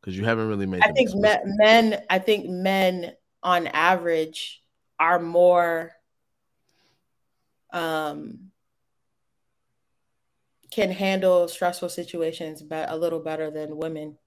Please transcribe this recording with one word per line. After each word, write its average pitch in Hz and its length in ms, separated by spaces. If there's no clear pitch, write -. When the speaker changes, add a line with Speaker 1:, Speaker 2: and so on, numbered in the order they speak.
Speaker 1:
'cause 92 140
you 98 80
haven't 113 240
really 101 180
made 92 160
Speaker 2:
I 214 60
Speaker 1:
them - 80
Speaker 2:
think 240 180
me-, 202 160
Speaker 1:
explicit. 208 120
Speaker 2:
men, 214 520
I 185 100
think 196 280
men 185 680
on 175 240
average 165 960
are 170 220
more, 170 720
um, 156 800
can 196 200
handle 185 560
stressful 180 420
situations 160 760
be-, 156 120
a 160 220
little 165 220
better 156 320
than 151 260
women. 156 500